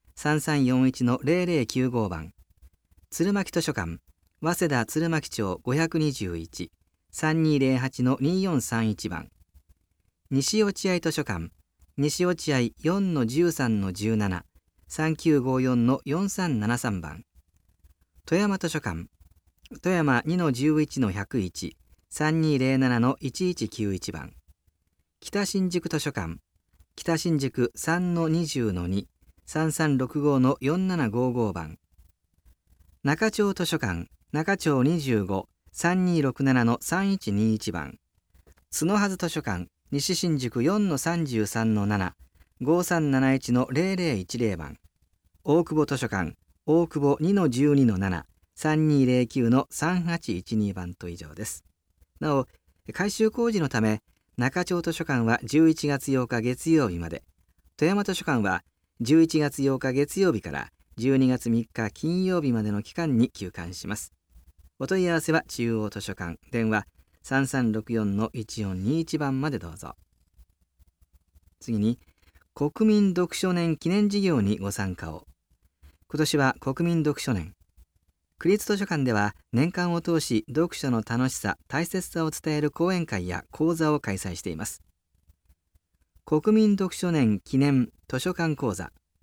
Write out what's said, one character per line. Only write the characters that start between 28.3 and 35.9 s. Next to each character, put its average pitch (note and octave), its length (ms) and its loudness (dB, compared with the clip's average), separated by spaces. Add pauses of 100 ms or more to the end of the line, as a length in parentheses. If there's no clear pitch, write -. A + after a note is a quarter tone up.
十 A#2 280 -2
の F2 140 -4
二、 F#2+ 200 -2 (380)
三 D#3 260 0
三 D3 260 2
六 C3 240 -2
五 C#3+ 180 4
の B2+ 200 4
四 E3+ 280 0
七 E3 220 0
五 B2 220 0
五 A#2 220 0
番。 E2 240 -10 (1300)
中 D#3+ 280 0
町 G3+ 220 0
図 F#3 120 -4
書 D#3 140 -2
館、 F2 280 -4 (240)
中 D#3+ 260 -2
町 C#3 260 2
二 E3 160 2
十 B2 240 0
五、 F#2+ 240 -4 (240)
三 F3+ 340 0